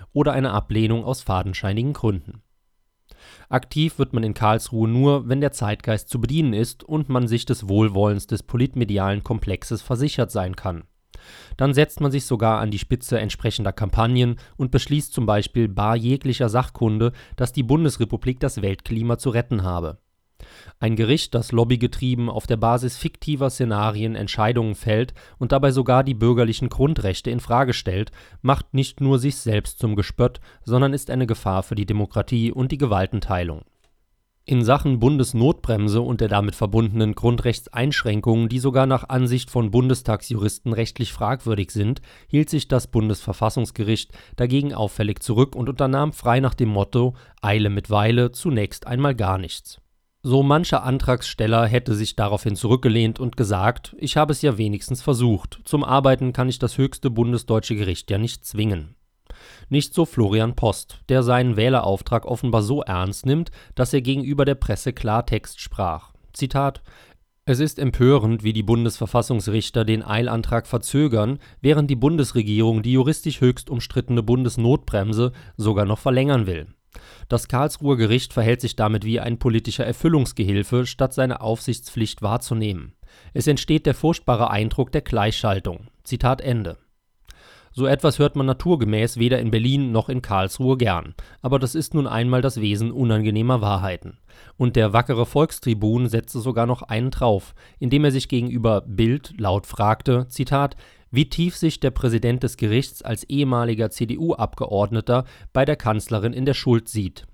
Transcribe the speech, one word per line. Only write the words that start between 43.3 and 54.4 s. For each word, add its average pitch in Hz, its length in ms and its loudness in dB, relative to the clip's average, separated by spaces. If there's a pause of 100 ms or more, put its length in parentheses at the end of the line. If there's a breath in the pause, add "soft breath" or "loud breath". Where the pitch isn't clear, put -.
dagegen 135 380 0
auffällig 107 500 -4
zurück 127 320 2
und 123 140 -4
unternahm 139 420 0
frei 120 300 2
nach 131 140 0
dem 120 120 0
Motto 117 460 0 (280 loud breath)
"Eile 104 280 2
mit 101 200 -4
Weile" 117 440 2
zunächst 113 520 -2
einmal 135 300 0
gar 95 220 0
nichts. - 420 -12 (440)
So 135 200 4
mancher 147 400 2
Antragsteller 120 840 0
hätte 120 300 0
sich 107 220 -4
daraufhin 104 400 -2
zurückgelehnt 113 640 2
und 123 160 -6
gesagt: 104 600 -2
"Ich 147 200 -2
habe 151 160 4
es - 80 -4